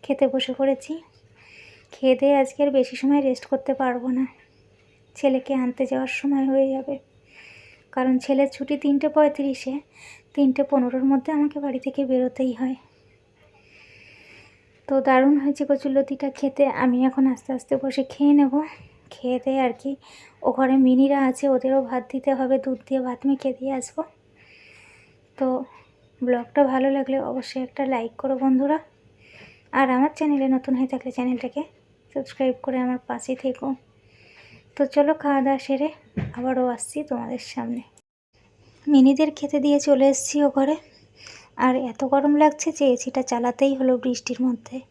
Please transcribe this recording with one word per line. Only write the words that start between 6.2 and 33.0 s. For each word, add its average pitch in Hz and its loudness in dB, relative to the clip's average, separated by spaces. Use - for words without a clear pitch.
হয়ে 269 2
যাবে, 269 -6
কারণ 262 0
ছেলের 277 0
ছুটি 285 -6
তিনটে 285 0
পঁয়ত্রিশে, 285 0
তিনটে 277 2
পনেরোর 262 0
মধ্যে 269 2
আমাকে 294 -2
বাড়ি 269 -6
থেকে 269 -6
বেরোতেই 254 -2
হয়। 254 -6
তো 277 -2
দারুণ 269 4
হয়েছে 285 -2
কচুরলতিটা 277 -2
খেতে। 277 0
আমি 247 2
এখন 262 2
আস্তে 254 -4
আস্তে 262 -4
বসে 269 -2
খেয়ে 285 4
নেব, 277 4
খেয়ে 247 -4
দিয়ে 262 -2
আর 247 0
কি 277 -8
ও - 0
ঘরে 262 2
মিনিরা 269 4
আছে, 262 -2
ওদেরও 262 2
ভাত 247 -4
দিতে 269 -4
হবে, 262 0
দুধ 269 -4
দিয়ে 269 -4
ভাত 247 -8
মেখে 269 0
দিয়ে 262 -8
আসবো। 262 -8
তো 262 0
ব্লগটা 247 0
ভালো 262 2
লাগলে 269 -2
অবশ্যই 254 -8
একটা 262 -8
লাইক 233 -4
করো 269 -4
বন্ধুরা, 269 2
আর 269 2
আমার 262 2
চ্যানেলে 285 0
নতুন 262 0
হয়ে 254 -2
থাকলে 254 -8
চ্যানেলটাকে 247 -4
সাবস্ক্রাইব 262 -4
করে 254 -4
আমার 247 -4